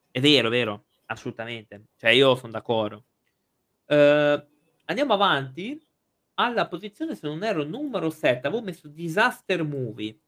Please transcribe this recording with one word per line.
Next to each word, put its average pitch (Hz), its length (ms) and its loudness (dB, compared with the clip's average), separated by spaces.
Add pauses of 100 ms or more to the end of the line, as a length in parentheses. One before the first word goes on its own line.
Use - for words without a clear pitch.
è - 100 -6
vero, 135 280 6
è 113 40 0
vero, 110 340 -2 (200)
assolutamente. 113 920 -12
Cioè, 117 160 0
io 131 240 6
son 120 160 -12
d'accordo. 110 540 -4 (840)
Ehm, 147 600 4 (380)
andiamo 233 280 -2
avanti. 185 680 0 (560)
Alla 214 320 0
posizione, 208 480 -10
se 156 120 -10
non 156 160 -6
erro, 196 220 -2
numero 202 440 -6
sette, 139 380 -2
avevo 220 160 -4
messo 175 240 -12
Disaster 170 760 -2
Movie. 117 640 -6